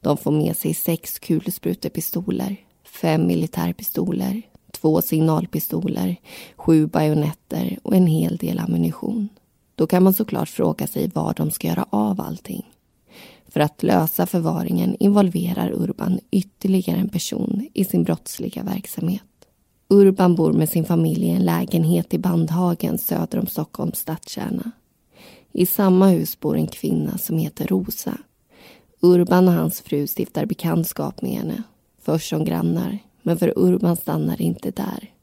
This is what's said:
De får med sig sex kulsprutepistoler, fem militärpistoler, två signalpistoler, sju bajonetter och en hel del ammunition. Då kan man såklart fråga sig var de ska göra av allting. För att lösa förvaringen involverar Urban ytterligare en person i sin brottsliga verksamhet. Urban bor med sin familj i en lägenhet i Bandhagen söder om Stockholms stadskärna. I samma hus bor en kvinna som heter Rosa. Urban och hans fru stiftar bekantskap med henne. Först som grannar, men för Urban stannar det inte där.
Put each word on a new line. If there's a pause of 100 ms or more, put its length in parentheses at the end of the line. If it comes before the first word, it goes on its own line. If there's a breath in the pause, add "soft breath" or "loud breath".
De
får
med
sig
sex
kulsprutepistoler, (280)
fem
militärpistoler, (280)
två
signalpistoler, (400 loud breath)
sju
bajonetter
och
en
hel
del
ammunition. (460)
Då
kan
man
såklart
fråga
sig
var
de
ska
göra
av
allting. (800 loud breath)
För
att
lösa
förvaringen
involverar
Urban (100)
ytterligare
en
person
i
sin
brottsliga
verksamhet. (680)
Urban
bor
med
sin
familj
i
en
lägenhet
i
Bandhagen
söder
om
Stockholms
stadskärna. (840 loud breath)
I
samma
hus
bor
en
kvinna
som
heter
Rosa. (840 soft breath)
Urban
och
hans
fru
stiftar
bekantskap
med
henne. (400)
Först
som
grannar, (240)
men
för
Urban
stannar
det
inte
där. (120)